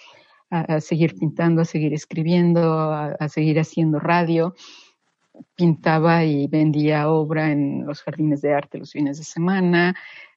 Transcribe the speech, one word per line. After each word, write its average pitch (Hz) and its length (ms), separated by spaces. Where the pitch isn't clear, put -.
a, 170 120
a 156 180
seguir 160 340
pintando, 165 480
a - 20
seguir 151 300
escribiendo, 170 640
a, 156 400
a 151 160
seguir 156 320
haciendo 156 400
radio. 165 540
Pintaba 165 680
y 143 240
vendía 151 600
obra 156 440
en 143 340
los 143 160
jardines 147 400
de 147 120
arte 143 240
los 143 120
fines 143 280
de 156 60
semana. 175 720